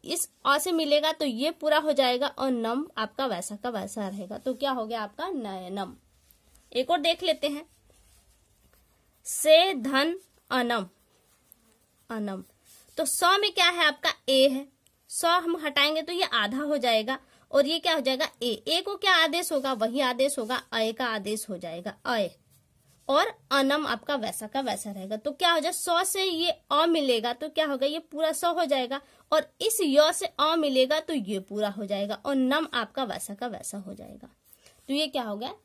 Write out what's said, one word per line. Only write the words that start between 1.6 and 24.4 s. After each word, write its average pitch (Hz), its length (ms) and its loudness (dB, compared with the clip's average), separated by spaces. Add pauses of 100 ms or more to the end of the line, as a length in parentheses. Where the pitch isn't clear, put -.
हो 302 140 2
जाएगा 254 360 2
और 262 220 -4
नम 240 360 -2 (120)
आपका 220 280 -4
वैसा 202 300 -6
का 247 140 -6
वैसा 196 380 -6
रहेगा। 202 300 -10
तो 254 160 -4
क्या 277 160 -2
हो 240 160 -4
गया 226 160 -6
आपका 294 260 -8
नयनम। 196 680 -8 (800)
एक 254 180 -2
और 349 100 4
देख 339 220 0
लेते 311 260 0
हैं, 294 160 -6 (1600)
से 320 480 6
धन 277 420 0 (340)
अनम, 240 360 0 (1200)
अनम। 202 320 -6 (560)
तो 320 60 0
स 370 360 4
में 415 120 2
क्या 349 160 4
है 349 180 2
आपका 294 260 0 (160)
ए 269 200 8
है, 277 180 -2 (440)
स - 140 -6
हम 339 340 2
हटाएंगे 302 440 2
तो 320 100 -6
ये 359 120 0
आधा 233 380 0
हो 294 160 0
जाएगा 233 400 2 (320)
और 269 160 6
ये 330 120 -2
क्या 330 160 0
हो 311 60 0
जाएगा 262 280 0 (140)
ए। 240 100 -2 (160)
ए 330 120 2
को 392 160 -8
क्या 381 180 2
आदेश 330 380 2
होगा, 269 220 -2
वही 233 280 -2
आदेश 262 360 2
होगा, 240 240 -4 (100)
अय 226 200 0
का 247 160 -4
आदेश 214 420 -4
हो 180 80 -8
जाएगा 175 360 -10 (120)
अय। 214 240 0 (800)
और 294 240 2 (200)
अनम 277 340 2
आपका 233 300 -4
वैसा 214 300 -6